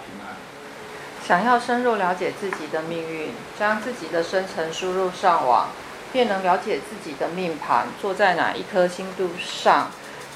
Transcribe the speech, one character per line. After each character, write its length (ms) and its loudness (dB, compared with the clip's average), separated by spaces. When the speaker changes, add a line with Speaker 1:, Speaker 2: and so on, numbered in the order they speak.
Speaker 1:
平 220 -14
安。 80 -10
Speaker 2:
想 180 6
要 140 6
深 260 0
入 100 4
了 200 2
解 240 -2
自 120 -4
己 160 -6
的 160 -2
命 160 -4
运， 300 -6
将 220 2
自 120 -6
己 160 -8
的 140 2
生 300 0
辰 200 -2
输 180 -2
入 200 2
上 360 4
网， 220 6
便 160 4
能 140 0
了 160 6
解 220 -2
自 280 -10
己 80 -8
的 120 -2
命 280 -2
盘 300 2
坐 100 0
在 220 4
哪 200 2
一 100 -6
颗 240 4
星 180 -8
度 140 0
上， 520 4